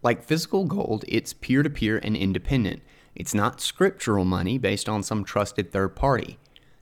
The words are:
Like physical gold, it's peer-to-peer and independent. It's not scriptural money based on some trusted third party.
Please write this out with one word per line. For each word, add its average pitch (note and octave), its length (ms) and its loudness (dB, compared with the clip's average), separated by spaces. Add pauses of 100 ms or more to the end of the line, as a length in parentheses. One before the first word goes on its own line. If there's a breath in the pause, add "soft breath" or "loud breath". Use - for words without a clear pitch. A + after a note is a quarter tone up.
Like A#2 200 2
physical D#3+ 440 0
gold, C#3+ 420 -2
it's - 240 -2
peer-to-peer C3+ 720 0
and G#2+ 140 -2
independent. F#2+ 640 0 (340 soft breath)
It's - 180 -8
not G#2 280 0
scriptural A2+ 640 2
money F#2 320 2
based G2+ 320 0
on G#2+ 120 0
some G#2 220 -2
trusted G2+ 480 -2
third G2 240 0
party. - 440 0 (420 soft breath)